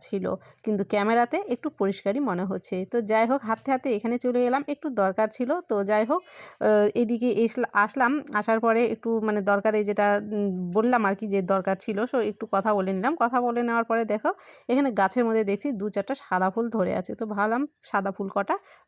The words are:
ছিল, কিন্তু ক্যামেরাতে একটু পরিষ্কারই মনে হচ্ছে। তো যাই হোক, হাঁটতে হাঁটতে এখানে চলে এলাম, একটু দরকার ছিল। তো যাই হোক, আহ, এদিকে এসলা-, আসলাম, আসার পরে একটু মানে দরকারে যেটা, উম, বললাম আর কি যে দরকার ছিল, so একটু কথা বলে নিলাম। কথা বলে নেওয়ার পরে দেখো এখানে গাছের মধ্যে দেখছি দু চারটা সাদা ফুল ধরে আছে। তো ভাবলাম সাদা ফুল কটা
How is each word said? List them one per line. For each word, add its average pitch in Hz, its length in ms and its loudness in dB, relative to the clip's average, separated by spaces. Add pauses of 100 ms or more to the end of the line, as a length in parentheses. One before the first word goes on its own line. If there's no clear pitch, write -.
ছিল, 190 240 -6 (380)
কিন্তু 208 260 0
ক্যামেরাতে 226 480 2 (120)
একটু - 200 -4
পরিষ্কারই 196 500 -2
মনে 190 260 -2
হচ্ছে। 185 300 -6 (100)
তো 240 160 -4
যাই 220 260 2
হোক, 269 140 0
হাঁটতে 226 300 -4
হাঁটতে 262 220 -2
এখানে 226 240 -2
চলে 247 280 0
এলাম, 254 220 0
একটু 285 260 -6
দরকার 202 400 2
ছিল। 247 160 -2 (180)
তো 220 160 0
যাই 214 220 2
হোক, 311 160 0
আহ, - 640 2 (100)
এদিকে 233 400 0
এসলা-, 233 400 0
আসলাম, 233 360 2 (220)
আসার 220 260 0
পরে 226 220 2 (100)
একটু 226 180 -6 (120)
মানে 214 200 0
দরকারে 202 420 2
যেটা, 202 320 2
উম, 208 340 -2 (240)
বললাম 233 320 2
আর 196 100 2
কি 220 120 -8
যে 196 140 0
দরকার 190 380 0
ছিল, 202 260 -6
so 254 160 -2
একটু 214 300 -4
কথা 196 220 0
বলে 190 200 0
নিলাম। 202 220 0
কথা 240 260 0
বলে 240 220 0
নেওয়ার 233 220 0
পরে 233 200 0
দেখো 214 260 -2 (380)
এখানে 269 220 2
গাছের 202 340 2
মধ্যে 220 180 2
দেখছি 196 280 -2
দু 202 180 -4
চারটা 202 260 -4
সাদা 185 340 0
ফুল 226 200 -2
ধরে 196 260 0
আছে। 185 200 -4
তো - 100 -8
ভাবলাম 214 360 0 (220)
সাদা 196 280 -2
ফুল 196 180 -6
কটা 196 260 -2 (320)